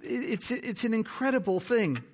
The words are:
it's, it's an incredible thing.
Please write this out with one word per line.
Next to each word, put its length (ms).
it's, 480
it's 320
an 100
incredible 640
thing. 560